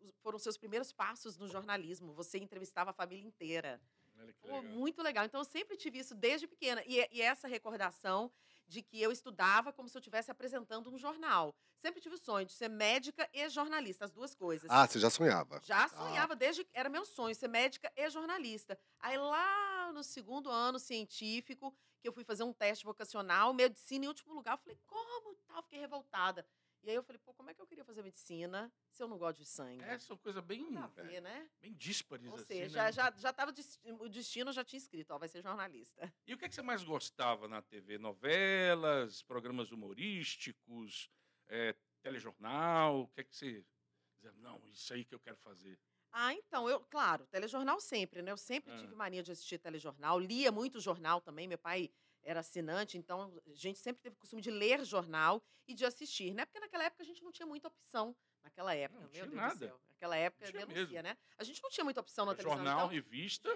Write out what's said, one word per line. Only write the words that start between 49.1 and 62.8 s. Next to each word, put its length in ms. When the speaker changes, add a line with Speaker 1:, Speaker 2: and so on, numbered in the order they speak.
Speaker 1:
de 100
assistir 240
telejornal, 640
lia 340
muito 260
jornal 440
também, 260
meu 80
pai 340
era 180
assinante, 580
então 340
a 80
gente 240
sempre 240
teve 120
o 40
costume 240
de 80
ler 340
jornal 580
e 60
de 140
assistir, 480
né? 100
Porque 160
naquela 240
época 180
a 40
gente 180
não 80
tinha 140
muita 220
opção. 460
Naquela 300
época, 260
Speaker 2:
Não, 40
Speaker 1:
meu 60
Speaker 2:
tinha 140
Speaker 1:
Deus 100
do 60
Speaker 2:
nada. 160
Speaker 1:
céu. 240
Naquela 140
época, 300
Speaker 2:
Tinha 200
Speaker 1:
denuncia, 340
Speaker 2:
mesmo. 40
Speaker 1:
né? 120
A 60
gente 180
não 80
tinha 140
muita 160
opção 260
na 60
Speaker 2:
Era 60
Speaker 1:
televisão, 260
Speaker 2:
jornal, 220